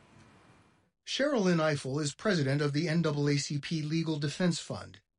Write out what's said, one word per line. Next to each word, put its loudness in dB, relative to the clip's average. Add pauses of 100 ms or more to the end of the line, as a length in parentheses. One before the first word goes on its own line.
(1080)
Sherilyn 2
Ifill 0
is -4
president 0
of 0
the 0
N 2
double 0
A 2
C -4
P -4
Legal -2
Defense 0
Fund. -12 (180)